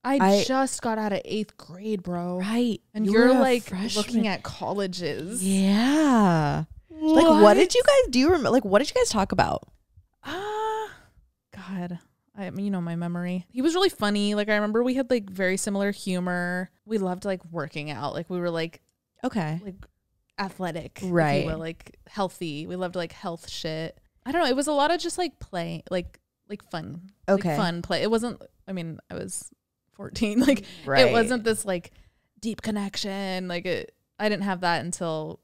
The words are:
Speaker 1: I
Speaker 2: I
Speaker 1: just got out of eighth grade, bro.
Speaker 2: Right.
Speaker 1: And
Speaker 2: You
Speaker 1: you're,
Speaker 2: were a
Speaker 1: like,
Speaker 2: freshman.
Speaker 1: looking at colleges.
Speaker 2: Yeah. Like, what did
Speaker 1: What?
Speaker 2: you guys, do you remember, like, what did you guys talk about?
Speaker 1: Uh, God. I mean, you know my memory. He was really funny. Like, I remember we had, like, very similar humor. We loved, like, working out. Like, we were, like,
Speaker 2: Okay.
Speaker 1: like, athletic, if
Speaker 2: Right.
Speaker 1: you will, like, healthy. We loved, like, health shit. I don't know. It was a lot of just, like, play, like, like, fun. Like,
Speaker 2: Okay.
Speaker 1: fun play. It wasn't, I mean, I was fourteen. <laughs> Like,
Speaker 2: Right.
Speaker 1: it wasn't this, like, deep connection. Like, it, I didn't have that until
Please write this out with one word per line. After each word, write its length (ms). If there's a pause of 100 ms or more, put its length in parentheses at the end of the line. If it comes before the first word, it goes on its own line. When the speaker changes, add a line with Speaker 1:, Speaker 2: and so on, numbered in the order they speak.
Speaker 1:
I 140
Speaker 2:
I 240
Speaker 1:
just 380
got 160
out 160
of 100
eighth 320
grade, 460
bro. 360
Speaker 2:
Right. 420 (120)
Speaker 1:
And 140
Speaker 2:
You 60
Speaker 1:
you're, 160
Speaker 2:
were 80
a 40
Speaker 1:
like, 220
Speaker 2:
freshman. 320
Speaker 1:
looking 340
at 140
colleges. 1000
Speaker 2:
Yeah. 1200 (260)
Like, 340
what 300
did 80
Speaker 1:
What? 120
Speaker 2:
you 120
guys, 240
do 80
you 80
remember, 240
like, 160
what 140
did 100
you 40
guys 140
talk 240
about? 340 (560)
Speaker 1:
Uh, 680 (680)
God. 420 (380)
I 140
mean, 160
you 40
know 120
my 140
memory. 520
He 140
was 120
really 140
funny. 460
Like, 160
I 60
remember 260
we 120
had, 160
like, 200
very 260
similar 340
humor. 800 (140)
We 140
loved, 260
like, 220
working 440
out. 220
Like, 160
we 100
were, 120
like, 320 (400)
Speaker 2:
Okay. 420
Speaker 1:
like, 120 (640)
athletic, 640
if 80
Speaker 2:
Right. 340
Speaker 1:
you 60
will, 80
like, 480
healthy. 600
We 100
loved, 200
like, 160
health 360
shit. 500 (280)
I 60
don't 100
know. 60
It 80
was 100
a 60
lot 180
of 100
just, 160
like, 220
play, 520
like, 300 (280)
like, 220
fun. 400 (160)
Like, 140
Speaker 2:
Okay. 160
Speaker 1:
fun 240
play. 220
It 80
wasn't, 320 (260)
I 40
mean, 260 (120)
I 40
was 340 (440)
fourteen. 480
<laughs> 60
Like, 180 (200)
Speaker 2:
Right. 220
Speaker 1:
it 60
wasn't 320
this, 200
like, 280 (480)
deep 220
connection. 840
Like, 160
it, 300 (240)
I 100
didn't 140
have 200
that 220
until 600